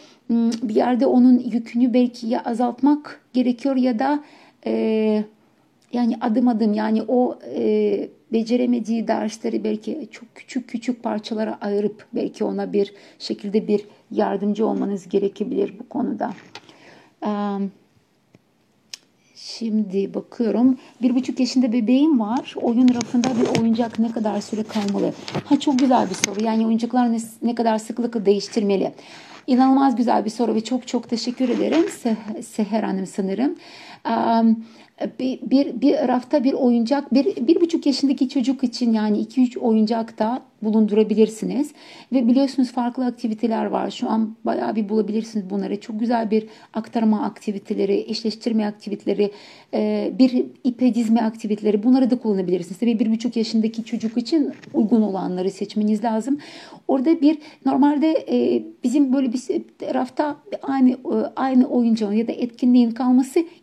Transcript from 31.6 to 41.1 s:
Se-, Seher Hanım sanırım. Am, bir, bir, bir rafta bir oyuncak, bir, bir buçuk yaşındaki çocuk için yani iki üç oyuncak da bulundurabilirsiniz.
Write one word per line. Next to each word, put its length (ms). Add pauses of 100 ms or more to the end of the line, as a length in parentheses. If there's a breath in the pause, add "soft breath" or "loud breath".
Se-, 580
Seher 400
Hanım 240
sanırım. 500 (480 loud breath)
Am, 520 (640 loud breath)
bir, 200 (100)
bir, 300
bir 140
rafta 500
bir 80
oyuncak, 600
bir, 320
bir 140
buçuk 260
yaşındaki 420
çocuk 360
için 280
yani 260
iki 240
üç 140
oyuncak 600
da 240 (200)
bulundurabilirsiniz. 1120 (400 loud breath)